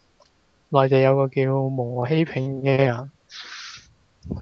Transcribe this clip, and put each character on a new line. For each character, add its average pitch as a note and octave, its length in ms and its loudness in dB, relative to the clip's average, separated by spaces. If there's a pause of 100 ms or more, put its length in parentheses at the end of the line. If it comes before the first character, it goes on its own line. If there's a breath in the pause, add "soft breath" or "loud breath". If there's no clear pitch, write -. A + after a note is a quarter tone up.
(720)
內 C3+ 180 4
地 C3+ 120 4
有 C3+ 140 6
個 C#3 140 2
叫 C3+ 400 -2
毛 B2 380 -4
希 D#3+ 180 0
平 C3+ 380 -6
嘅 C3+ 160 2
人， C3 320 0 (1300 loud breath)